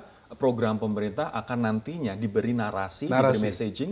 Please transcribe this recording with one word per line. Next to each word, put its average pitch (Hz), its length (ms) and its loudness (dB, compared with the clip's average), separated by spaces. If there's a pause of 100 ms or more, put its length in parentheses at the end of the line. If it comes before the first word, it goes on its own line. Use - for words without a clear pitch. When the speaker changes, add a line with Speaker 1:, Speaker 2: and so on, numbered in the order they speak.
(300)
Speaker 1:
program 117 460 2
pemerintah 104 540 -2
akan 120 320 -4
nantinya 113 520 0
diberi 107 380 0
narasi, 104 540 -2
Speaker 2:
Narasi. 131 280 6
Speaker 1:
diberi 107 120 2
messaging 110 460 -4